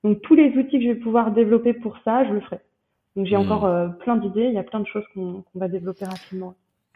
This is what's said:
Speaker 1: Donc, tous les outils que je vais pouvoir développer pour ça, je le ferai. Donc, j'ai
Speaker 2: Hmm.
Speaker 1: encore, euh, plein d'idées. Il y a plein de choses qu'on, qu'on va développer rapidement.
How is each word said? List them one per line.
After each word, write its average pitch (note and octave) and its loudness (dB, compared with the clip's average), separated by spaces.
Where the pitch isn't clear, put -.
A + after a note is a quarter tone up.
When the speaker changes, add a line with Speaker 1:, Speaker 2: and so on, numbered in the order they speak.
Speaker 1:
Donc, G#3 2
tous - 6
les D4 8
outils C4 0
que A#3 0
je A#3+ 2
vais A3+ 0
pouvoir A3+ 0
développer A#3 4
pour A3+ -8
ça, A#3+ 2
je G3+ -2
le G3+ -2
ferai. - -14
Donc, G3 -2
j'ai G3+ 2
Speaker 2:
Hmm. G3+ 2
Speaker 1:
encore, G3+ 0
euh, F3 0
plein A#3 -4
d'idées. G#3 -2
Il B3 0
y G#3 -2
a F#3 -4
plein G#3+ -8
de G3+ -6
choses G#3 -8
qu'on, F#3 -10
qu'on - -16
va F#3 -4
développer F#3 -8
rapidement. F#3 -12